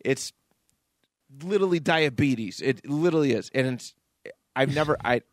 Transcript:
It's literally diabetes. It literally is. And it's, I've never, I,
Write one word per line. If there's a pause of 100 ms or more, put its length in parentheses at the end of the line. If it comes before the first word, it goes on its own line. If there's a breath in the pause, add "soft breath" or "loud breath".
It's (1120)
literally
diabetes.
It
literally
is.
And
it's, (600)
I've
never,
I, (100)